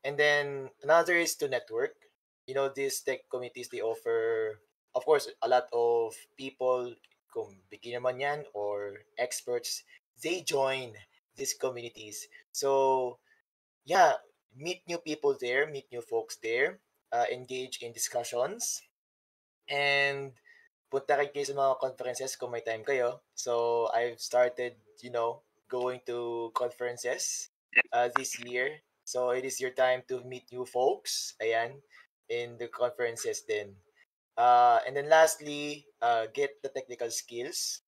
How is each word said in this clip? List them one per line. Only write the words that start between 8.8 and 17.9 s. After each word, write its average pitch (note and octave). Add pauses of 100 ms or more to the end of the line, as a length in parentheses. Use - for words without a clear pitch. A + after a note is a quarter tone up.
experts, - (360)
they F3
join C3+ (440)
these C#3
communities. A#2+ (240)
So, C3+ (680)
yeah, D#3 (360)
meet E3+
new E3+
people C#3+
there, B2+
meet C#3+
new A#2+
folks A2+
there, C3 (320)
uh, A#2
engage B2+
in A#2